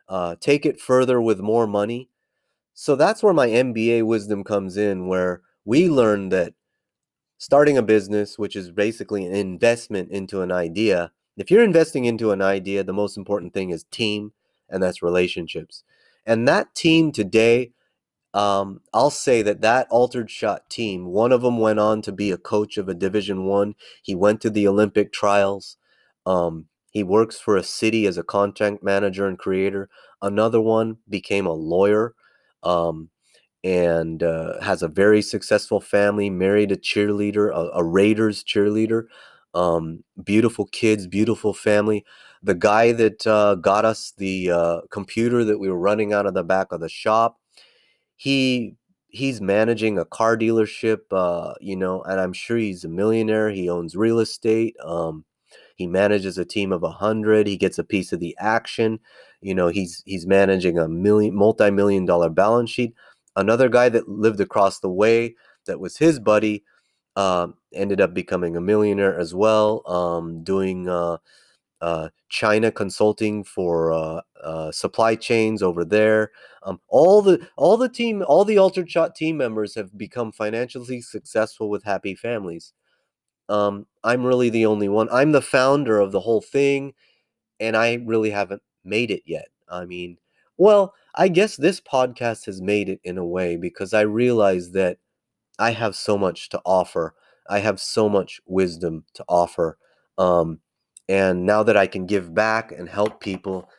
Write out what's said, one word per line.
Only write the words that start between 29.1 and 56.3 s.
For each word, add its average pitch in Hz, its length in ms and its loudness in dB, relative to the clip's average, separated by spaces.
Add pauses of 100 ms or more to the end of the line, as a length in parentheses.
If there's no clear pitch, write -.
and 92 120 -6
creator. 98 500 -4 (320)
Another 110 400 0
one 110 360 0 (120)
became 98 380 -2
a 85 60 -2
lawyer, 98 600 0 (480)
um, 85 480 -2 (540)
and, 85 600 0
uh, 80 380 -4
has 95 200 -2
a 87 60 -2
very 104 340 4
successful 104 600 -2
family, 101 480 0
married 98 420 2
a 98 60 -2
cheerleader, 104 720 0
a, 85 280 -4
a 90 40 2
Raiders 104 600 2
cheerleader, 110 640 0 (480)
um, 85 500 -2 (200)
beautiful 107 440 0
kids, 107 380 0
beautiful 104 480 -2
family. 104 520 0 (360)
The 95 140 0
guy 107 380 4
that, 110 340 0
uh, 104 280 4
got 98 300 2
us - 320 -4
the, 95 340 -2
uh, 85 380 0
computer 117 540 -2
that 104 160 0
we 98 100 -4
were 90 80 -2
running 104 360 0
out 101 120 2
of 98 80 -2
the 90 100 -2
back 95 280 -2
of 85 100 -8
the 82 80 -8
shop, 113 500 0 (760)
he, 131 640 -2 (320)
he's 123 320 -6
managing 107 560 0
a 85 80 -4
car 113 320 0
dealership, 110 640 0 (100)
uh, 87 480 -2
you 98 160 -10
know, 92 280 -4
and 95 160 -4
I'm 92 140 -4
sure 117 240 -6
he's 101 260 -6
a 82 60 -10
millionaire. 107 600 0
He 95 200 -4
owns 87 260 -6
real 113 240 2
estate. 113 640 -2
Um, 80 420 -6 (500)
he 92 100 -8
manages 95 520 0